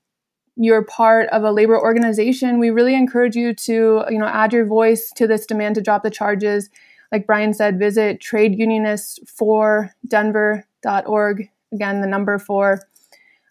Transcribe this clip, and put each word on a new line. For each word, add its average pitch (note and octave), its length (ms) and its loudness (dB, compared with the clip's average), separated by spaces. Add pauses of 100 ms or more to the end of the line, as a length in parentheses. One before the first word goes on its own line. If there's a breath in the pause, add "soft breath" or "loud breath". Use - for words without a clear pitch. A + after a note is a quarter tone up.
(560)
you're A3+ 280 2
part A3+ 460 2
of G#3+ 140 0
a G#3+ 80 0
labor A3 280 4
organization, A#3 800 0
we A#3 100 2
really A#3+ 240 2
encourage B3 420 0
you A#3 200 -2
to, A3+ 540 0
you A3 100 -2
know, G#3+ 80 -2
add G#3+ 260 0
your A#3 140 2
voice A3+ 480 2
to A#3 100 0
this G#3+ 220 0
demand G#3+ 280 -4
to G#3+ 60 -2
drop G#3 220 0
the G#3+ 80 -4
charges. G#3 580 -2 (420 soft breath)
Like G#3+ 140 -2
Brian G#3+ 280 0
said, G#3 260 0
visit G#3 420 0
trade G#3+ 360 0
unionist A3 680 -2
for G#3+ 640 0 (160)
denver G#3+ 600 0 (160)
dot G3+ 240 -2
org. G#3 420 -2 (240)
Again, G3+ 280 -6
the G3 60 -4
number G3+ 300 -2
four. G3 440 -2 (680 soft breath)